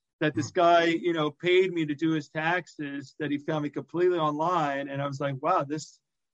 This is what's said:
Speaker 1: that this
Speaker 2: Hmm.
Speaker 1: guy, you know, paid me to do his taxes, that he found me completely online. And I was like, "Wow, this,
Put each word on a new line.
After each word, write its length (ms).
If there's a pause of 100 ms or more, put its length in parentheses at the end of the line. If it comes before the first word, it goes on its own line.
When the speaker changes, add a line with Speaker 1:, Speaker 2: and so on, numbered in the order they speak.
(220)
Speaker 1:
that 140
this 160
Speaker 2:
Hmm. 80
Speaker 1:
guy, 260
you 280
know, 180
paid 420
me 140
to 80
do 160
his 180
taxes, 880
that 120
he 60
found 260
me 60
completely 480
online. 720
And 120
I 60
was 120
like, 220
"Wow, 220
this, 360 (340)